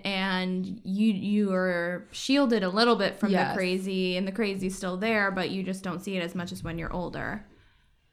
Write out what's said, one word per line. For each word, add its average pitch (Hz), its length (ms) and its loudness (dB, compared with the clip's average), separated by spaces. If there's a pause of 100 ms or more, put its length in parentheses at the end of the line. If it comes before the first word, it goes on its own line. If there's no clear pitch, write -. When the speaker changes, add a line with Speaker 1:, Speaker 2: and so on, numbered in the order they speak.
Speaker 1:
and 185 800 -2
you, 208 280 4
you 202 400 2
are 180 600 0
shielded 254 500 4
a 185 60 0
little 226 260 4
bit 196 240 0
from 208 140 2
Speaker 2:
Yes. 180 180 4
Speaker 1:
the - 60 -2
crazy 185 600 0
and 190 120 -2
the 190 40 -4
crazy's 190 440 -2
still 185 200 -4
there, 208 360 2
but 185 180 0
you 190 140 -4
just 190 180 -4
don't 180 180 -4
see 190 160 -4
it 175 60 0
as 175 140 -6
much 175 160 -4
as 190 100 -10
when 165 160 -6
you're 165 140 -6
older. 170 520 -6 (680)